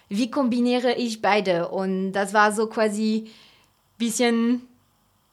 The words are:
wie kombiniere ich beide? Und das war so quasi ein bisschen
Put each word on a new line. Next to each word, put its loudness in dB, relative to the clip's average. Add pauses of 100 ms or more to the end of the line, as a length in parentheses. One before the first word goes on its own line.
wie -2
kombiniere 0
ich -4
beide? 2
Und -4
das -2
war 4
so -2
quasi -2
ein -20
bisschen 0 (640)